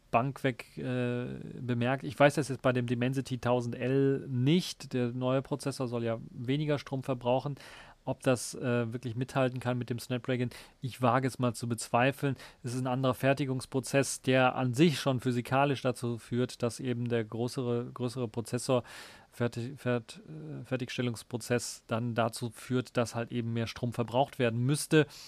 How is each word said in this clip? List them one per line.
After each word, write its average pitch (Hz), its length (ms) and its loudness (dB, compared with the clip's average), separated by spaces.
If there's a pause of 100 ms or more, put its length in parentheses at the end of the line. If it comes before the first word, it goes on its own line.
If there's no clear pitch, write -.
(120)
Bank 127 340 2
weg, - 320 -4
äh, 127 480 -2 (340)
bemerkt. 123 460 0
Ich 147 120 -8
weiß 143 180 8
das 147 120 0
jetzt 131 140 -6
bei 131 100 4
dem 120 160 2
Dimensity 127 500 -2
tausend 120 380 0
L 135 540 2
nicht. 139 640 0
Der 123 160 2
neue 127 320 0
Prozessor 135 480 -4
soll 117 160 -2
ja 113 140 0 (120)
weniger 143 480 0
Strom 135 240 -6
verbrauchen. 131 520 0 (500)
Ob - 180 -4
das, - 320 2
äh, 120 380 0
wirklich 120 240 -6
mithalten 131 420 0
kann 123 180 -2
mit 120 120 -4
dem 120 100 -4
Snapdragon, 123 500 -2 (300)
ich 127 220 -8
wage 131 260 4
es - 120 -4
mal 123 140 2
zu - 140 -6
bezweifeln. 127 720 2 (260)
Es 123 100 -6
ist 127 60 -2
ein 127 80 -2
anderer 127 260 2
Fertigungsprozess, 135 1080 0
der 131 340 6
an 127 180 0
sich 147 280 6
schon 131 180 2
physikalisch 131 640 2
dazu 120 360 -2
führt, 120 460 -2
dass 117 160 -2
eben 120 300 -2
der 117 160 2
größere, 120 680 -2
größere 123 360 -4
Prozessor, - 540 0 (500)
Fertig-, 120 440 -4
Fert-, 123 480 -4
äh, 151 380 -12
Fertigstellungsprozess 120 1200 -4
dann 117 280 -2
dazu 113 340 0
führt, - 460 -4
dass 117 180 0
halt 117 200 -6
eben 117 180 -2
mehr 117 160 -2
Strom - 240 -4
verbraucht 123 480 0
werden 120 260 2
müsste. 151 400 4 (220)